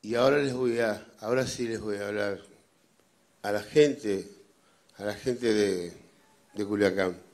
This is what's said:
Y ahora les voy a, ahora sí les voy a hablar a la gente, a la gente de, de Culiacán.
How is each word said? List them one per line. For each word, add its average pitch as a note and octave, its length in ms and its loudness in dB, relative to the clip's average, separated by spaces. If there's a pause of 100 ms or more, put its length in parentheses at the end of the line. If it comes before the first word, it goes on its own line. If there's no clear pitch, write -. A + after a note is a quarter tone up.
Y A2 100 -6
ahora C3+ 240 4
les C#3 160 0
voy A#2+ 260 0
a, G#2+ 240 0 (160)
ahora B2 280 0
sí A#2+ 200 -4
les A2 140 -4
voy G#2 160 -4
a G2+ 100 -6
hablar G#2 320 -4 (1000)
a G#2 100 -4
la G#2 120 -2
gente, C3+ 680 2 (680)
a G2 60 -12
la G#2 120 -4
gente A#2+ 360 -2
de, F#2+ 420 0 (600)
de G#2 120 -4
Culiacán. F#2+ 540 2 (140)